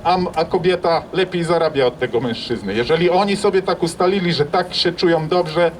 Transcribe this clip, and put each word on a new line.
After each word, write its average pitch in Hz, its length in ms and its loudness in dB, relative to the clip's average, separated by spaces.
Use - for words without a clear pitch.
a 170 120 2
m-, 180 200 0
a 160 100 0
kobieta 170 580 0
lepiej 180 300 -2
zarabia 160 420 2
od 123 140 0
tego 120 200 0
mężczyzny. 117 540 -4
Jeżeli 156 360 2
oni 196 260 2
sobie 190 260 2
tak 180 220 -2
ustalili, 180 500 0
że 143 120 0
tak 180 280 -2
się - 180 0
czują 165 360 0
dobrze 170 520 0